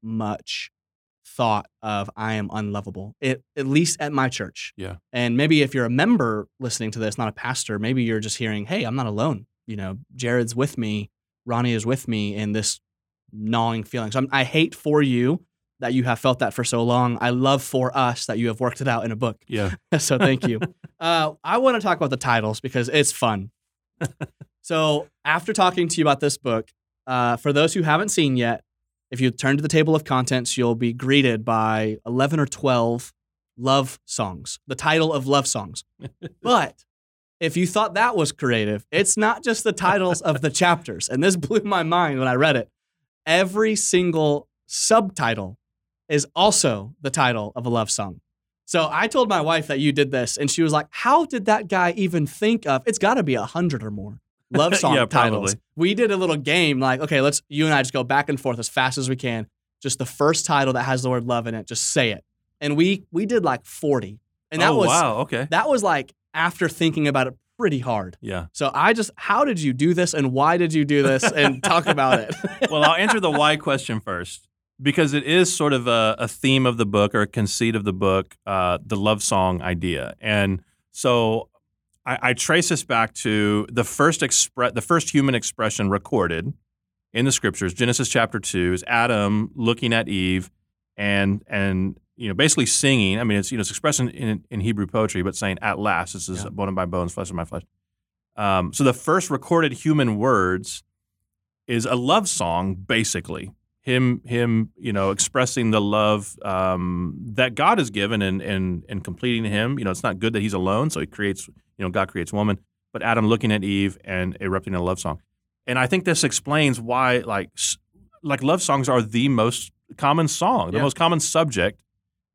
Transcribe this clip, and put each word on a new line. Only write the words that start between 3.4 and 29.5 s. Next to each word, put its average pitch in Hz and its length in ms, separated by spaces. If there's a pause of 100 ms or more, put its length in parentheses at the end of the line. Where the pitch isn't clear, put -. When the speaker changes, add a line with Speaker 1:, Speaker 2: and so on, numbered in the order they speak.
Speaker 1:
at 139 120
least 156 340
at 147 100
my 131 160
church. - 480
Speaker 2:
Yeah. 95 200 (180)
Speaker 1:
And 120 240
maybe 151 240
if 131 140
you're 123 100
a 117 40
member 127 580 (120)
listening 117 320
to 113 80
this, 107 180
not 117 100
a 107 40
pastor, 120 480
maybe 123 240
you're 113 160
just 107 180
hearing, 107 280
"Hey, 190 180
I'm 113 120
not 131 100
alone. 110 400 (220)
You 110 100
know, 95 220 (160)
Jared's 120 400
with 135 220
me, 107 320 (360)
Ronnie 120 280
is 110 120
with 127 220
me 104 280
in 104 160
this 107 300 (500)
gnawing 113 520
feeling." 113 280
So 131 80
I'm, 135 120
I 135 120
hate 160 320
for 151 260
you 127 440 (340)
that 127 140
you 127 100
have 120 160
felt 127 200
that 120 140
for 123 100
so 117 200
long. 120 380
I 120 80
love 131 340
for 127 340
us 123 280
that 110 140
you 117 80
have 110 120
worked 127 220
it 135 60
out 117 180
in 117 60
a 110 40
book. 113 320
Speaker 2:
Yeah. 101 280 (160)
Speaker 1:
<laughs> 151 80
So 135 180
thank 135 300
you. 113 120
Speaker 2:
<laughs> - 100 (300)
Speaker 1:
Uh, 160 340 (100)
I 185 140
wanna 254 240
talk 185 160
about 143 140
the 131 60
titles 110 420
because 123 300
it's 147 220
fun. 107 380 (500)
Speaker 2:
<laughs> 165 80 (540)
Speaker 1:
So 156 460 (180)
after 175 280
talking 180 340
to 170 100
you 160 60
about 139 160
this 143 180
book, 113 320 (380)
uh, 123 300
for 147 140
those 151 220
who 190 80
haven't 160 280
seen 139 280
yet, 117 260 (460)
if 123 100
you 127 120
turn 135 260